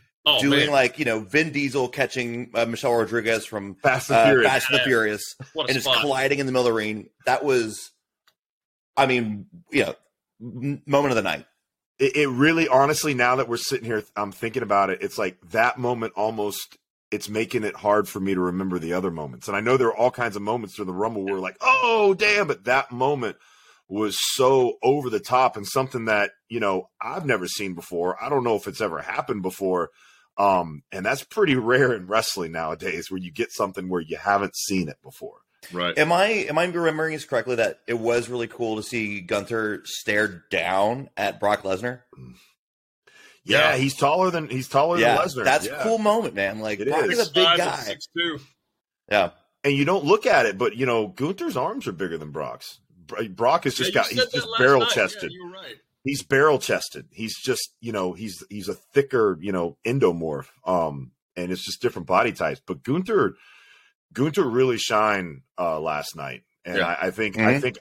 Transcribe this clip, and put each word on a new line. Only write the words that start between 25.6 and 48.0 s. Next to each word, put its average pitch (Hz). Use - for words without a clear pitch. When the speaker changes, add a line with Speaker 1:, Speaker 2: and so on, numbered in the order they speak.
Speaker 3:
something 131
that, 104
you 113
know, 98
I've 151
never 104
seen 98
before. 87
I 127
don't 139
know 117
if 98
it's 95
ever 82
happened 107
before. 90
Um, 87
and 95
that's 123
pretty 175
rare 127
in 95
wrestling 95
nowadays 82
where 95
you 90
get 110
something 95
where 90
you 80
haven't 101
seen 92
it 69
before. -
Speaker 1:
Right. 87
Speaker 2:
Am 151
I, 190
am 147
I 175
remembering 160
this 147
correctly 123
that 107
it 120
was 117
really 120
cool 113
to 107
see 104
Gunther 107
stare 104
down 98
at 101
Brock 101
Lesnar? 113
Speaker 3:
Yeah, 151
Speaker 1:
Yeah. 135
Speaker 3:
he's 135
taller 170
than, 165
he's 127
taller 160
Speaker 2:
Yeah, 117
Speaker 3:
than -
Lesnar. 127
Speaker 2:
that's 135
Speaker 3:
Yeah. 143
Speaker 2:
a 139
cool 226
moment, 208
man. 98
Like, 107
Speaker 3:
It 107
Speaker 2:
Brock 147
Speaker 3:
is. 202
Speaker 2:
is 214
a -
big 175
Speaker 1:
Six 170
five 170
Speaker 2:
guy. 180
Speaker 1:
and 131
six -